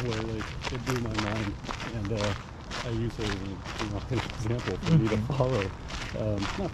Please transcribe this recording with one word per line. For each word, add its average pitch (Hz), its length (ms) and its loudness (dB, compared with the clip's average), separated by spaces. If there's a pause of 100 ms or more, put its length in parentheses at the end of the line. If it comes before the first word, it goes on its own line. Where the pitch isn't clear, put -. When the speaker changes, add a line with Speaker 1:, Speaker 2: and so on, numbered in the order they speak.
(100)
Speaker 1:
where, 110 120 0 (120)
like, 107 100 -2 (280)
it 127 140 -4
blew 127 200 2
my 110 160 -2
mind. 104 300 0 (420)
And, 104 240 -2
uh, 104 140 2 (520)
I 123 60 -4
use 113 260 0
her 113 80 -2
as 104 60 0
an, 98 280 -4 (220)
you 113 100 0
know, 101 160 -2
<laughs> - 40 -4
an 104 80 2
example 110 580 0
for 165 220 2
me 113 100 6
to 107 80 4
Speaker 2:
Mm-hmm. 120 220 2
Speaker 1:
follow. 127 260 4 (540)
Um, 107 220 0 (180)
not 190 160 -2